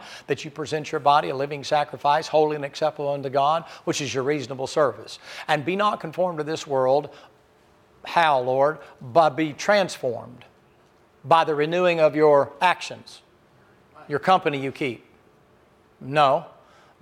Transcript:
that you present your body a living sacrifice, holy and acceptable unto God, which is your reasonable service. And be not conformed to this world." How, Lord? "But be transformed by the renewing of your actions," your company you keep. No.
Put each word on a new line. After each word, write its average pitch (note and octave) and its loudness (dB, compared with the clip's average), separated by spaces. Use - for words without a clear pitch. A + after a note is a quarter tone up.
that D3 -4
you C#3+ -14
present D3+ -6
your D#3 -4
body D3 4
a C#3 -4
living C#3+ -6
sacrifice, D3 0
holy D3+ 2
and C#3+ -6
acceptable C#3+ -4
unto C#3 -6
God, C#3+ 0
which E3 -4
is C3 -6
your C3 -2
reasonable C3+ -4
service. C3 -2
And D3+ 0
be F3 -4
not G#3 0
conformed E3+ -4
to D3+ -4
this D#3 -8
world." C3 2
How, D#3 2
Lord? C3+ 0
"But C#3+ 2
be D#3 -2
transformed B2 -2
by D#3+ 4
the D#3 0
renewing E3 2
of D3+ 4
your D3 6
actions," - -2
your C#3+ -4
company F3+ 2
you C3+ -6
keep. B2+ -8
No. C#3+ 2